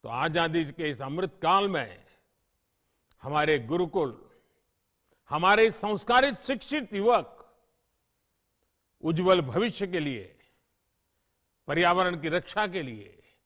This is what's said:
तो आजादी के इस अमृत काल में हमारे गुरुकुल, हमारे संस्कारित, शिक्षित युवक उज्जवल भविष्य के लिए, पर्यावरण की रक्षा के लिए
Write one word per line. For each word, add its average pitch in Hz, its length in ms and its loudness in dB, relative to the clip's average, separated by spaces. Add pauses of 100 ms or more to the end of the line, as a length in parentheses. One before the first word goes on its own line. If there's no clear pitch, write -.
तो 110 60 -14
आजादी 160 560 -2
के 151 260 -6
इस 135 120 -10
अमृत 151 400 -8
काल 190 260 2
में 127 340 -6 (1200)
हमारे 151 360 2
गुरुकुल, 147 720 -2 (960)
हमारे 202 420 4
संस्कारित, 233 680 2
शिक्षित 269 560 -6
युवक 202 640 0 (1400)
उज्जवल 180 400 4
भविष्य 185 460 -2
के 180 140 -4
लिए, 123 380 -8 (1300)
पर्यावरण 175 540 2
की 160 80 -6
रक्षा 180 380 -2
के 180 160 -6
लिए 110 640 -14